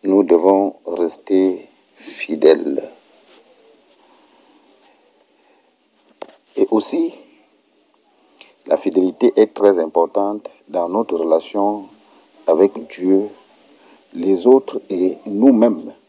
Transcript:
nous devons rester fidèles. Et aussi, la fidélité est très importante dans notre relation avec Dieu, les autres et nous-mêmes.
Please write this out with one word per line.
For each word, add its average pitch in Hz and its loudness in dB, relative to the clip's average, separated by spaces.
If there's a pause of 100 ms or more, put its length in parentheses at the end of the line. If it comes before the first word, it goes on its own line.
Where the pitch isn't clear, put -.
nous 98 2
devons 95 2 (100)
rester 87 -2 (300)
fidèles. 76 -2 (3750)
Et - 2
aussi, 330 -2 (1500)
la 78 0
fidélité 92 -2
est 107 2
très 101 2
importante 101 -4 (200)
dans 87 -4
notre 98 -4
relation 95 -2 (600)
avec 87 4 (160)
Dieu, 95 -2 (840)
les 90 -2
autres 131 4
et 90 -4
nous-mêmes. 110 2 (160)